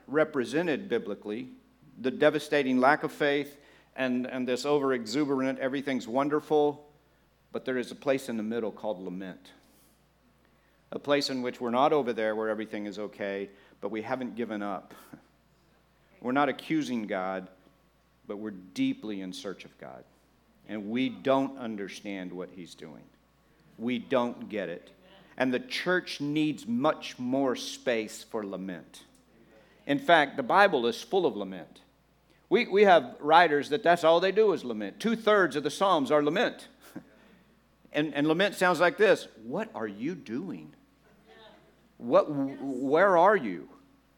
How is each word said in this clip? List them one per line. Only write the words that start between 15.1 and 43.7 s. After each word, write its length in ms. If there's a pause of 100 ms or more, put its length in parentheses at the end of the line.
We're 120
not 160
accusing 580
God, 420 (800)
but 100
we're 140
deeply 720
in 100
search 320
of 140
God, 260 (640)
and 220
we 180
don't 500
understand 720
what 200
he's 240
doing. 300 (720)
We 200
don't 520
get 180
it. 220 (480)
And 160
the 60
church 600
needs 460
much 520
more 380
space 680
for 220
lament. 600 (840)
In 120
fact, 380
the 60
Bible 440
is 160
full 220
of 120
lament. 440 (680)
We, 160
we 160
have 360
writers 520
that 120
that's 220
all 160
they 120
do 200
is 100
lament. 380
Two-thirds 560
of 60
the 80
Psalms 400
are 120
lament. 460 (260)
<laughs> 80 (880)
And, 220
and 160
lament 260
sounds 260
like 180
this. 300 (160)
"What 300
are 120
you 280
doing? 600 (1200)
What, 340
where 840
are 180
you? 320 (500)